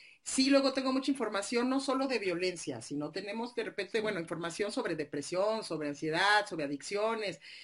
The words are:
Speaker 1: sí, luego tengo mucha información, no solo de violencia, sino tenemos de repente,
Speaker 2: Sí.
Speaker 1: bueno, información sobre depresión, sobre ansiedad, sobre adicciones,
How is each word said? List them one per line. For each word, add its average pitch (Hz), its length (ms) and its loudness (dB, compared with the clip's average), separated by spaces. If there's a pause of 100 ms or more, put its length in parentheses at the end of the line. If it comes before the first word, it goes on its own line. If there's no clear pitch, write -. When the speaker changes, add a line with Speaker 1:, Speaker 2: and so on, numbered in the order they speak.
(240)
Speaker 1:
sí, 269 260 2
luego 269 240 6
tengo 262 200 0
mucha 269 180 2
información, 233 580 0
no 269 100 2
solo 269 280 2
de 247 120 0
violencia, 175 640 -2
sino 147 300 -4
tenemos 220 440 -6
de 226 80 0
repente, 190 340 -2
Speaker 2:
Sí. 208 40 2
Speaker 1:
bueno, 208 180 0
información 170 520 -4
sobre 214 240 -2
depresión, 175 680 -2
sobre 151 260 -4
ansiedad, 185 580 4
sobre 160 180 -4
adicciones, 202 760 -2 (240)